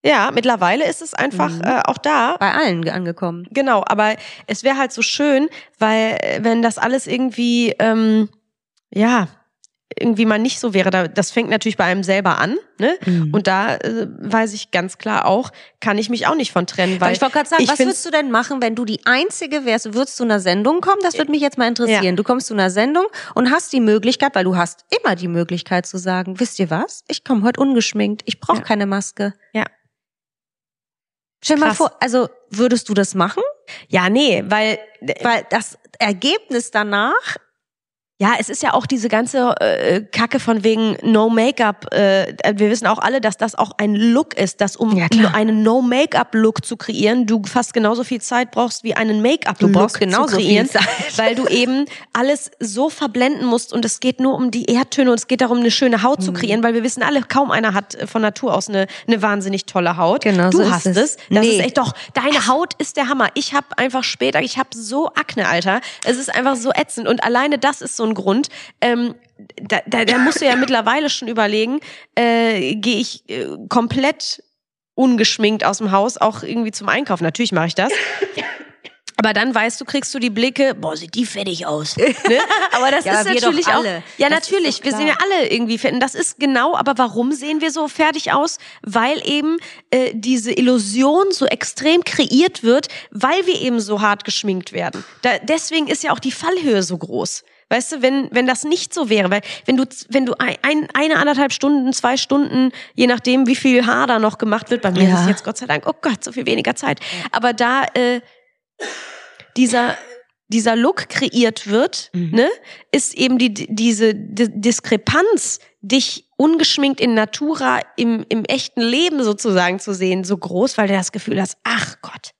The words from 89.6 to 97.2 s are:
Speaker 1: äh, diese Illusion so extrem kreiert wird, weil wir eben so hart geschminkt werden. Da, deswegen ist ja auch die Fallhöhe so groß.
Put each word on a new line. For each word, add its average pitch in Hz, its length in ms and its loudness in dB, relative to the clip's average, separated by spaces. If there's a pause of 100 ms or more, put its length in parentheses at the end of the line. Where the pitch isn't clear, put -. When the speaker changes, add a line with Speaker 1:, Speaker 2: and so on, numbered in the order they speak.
Speaker 1:
äh, 254 240 2
diese 233 380 -2
Illusion 254 800 2
so 311 160 0
extrem - 560 0
kreiert - 640 2
wird, 254 240 2 (240)
weil 302 340 0
wir 359 140 0
eben 240 200 0
so 208 200 -4
hart 208 240 0
geschminkt 196 480 -4
werden. 175 320 -6 (180)
Da, 247 160 0
deswegen 311 480 -2
ist - 160 -4
ja 302 100 -4
auch 233 60 -2
die 254 140 -4
Fallhöhe 311 500 0
so 175 160 -6
groß. - 460 -8 (260)